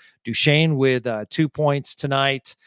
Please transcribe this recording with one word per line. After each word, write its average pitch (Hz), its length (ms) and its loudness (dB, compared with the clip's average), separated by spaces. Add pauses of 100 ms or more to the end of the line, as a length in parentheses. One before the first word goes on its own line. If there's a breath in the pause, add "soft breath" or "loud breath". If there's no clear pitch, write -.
(240 soft breath)
Duchene 147 540 2
with, 131 300 2
uh, 107 220 -4
two 156 200 0
points 143 460 -2
tonight. 139 600 -2 (120)